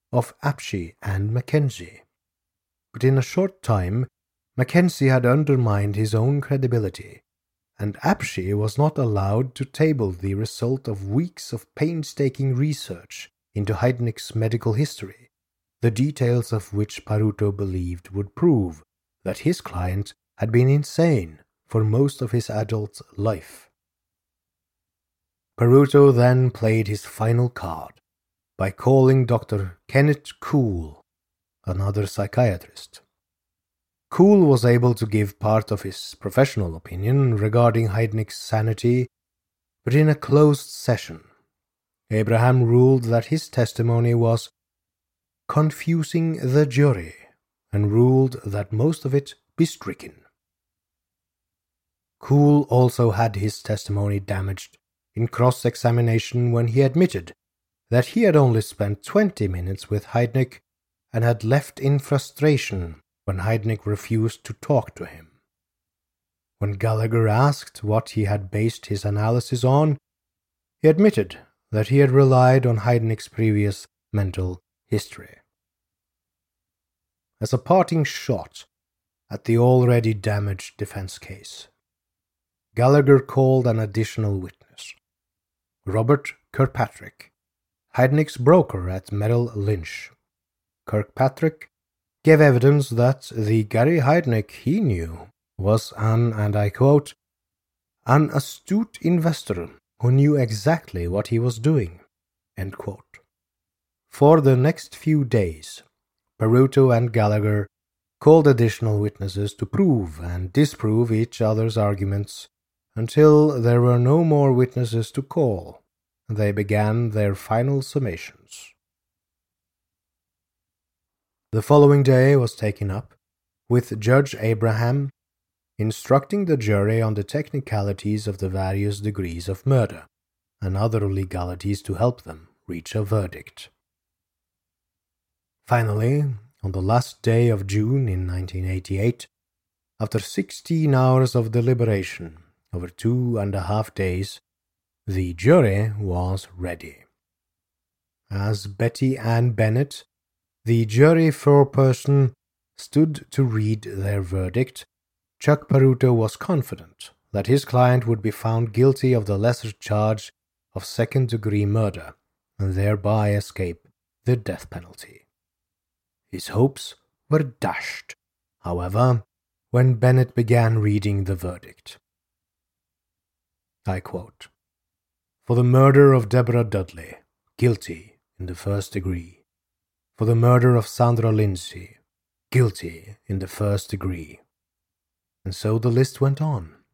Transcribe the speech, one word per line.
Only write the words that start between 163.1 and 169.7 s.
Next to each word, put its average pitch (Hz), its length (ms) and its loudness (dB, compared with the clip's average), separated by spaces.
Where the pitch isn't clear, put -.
escape 95 560 -6
the 123 120 0
death 98 320 -10
penalty. - 580 -20
His 92 180 -12
hopes - 480 -2
were 151 300 -2
dashed, - 540 -8
however, 101 640 -2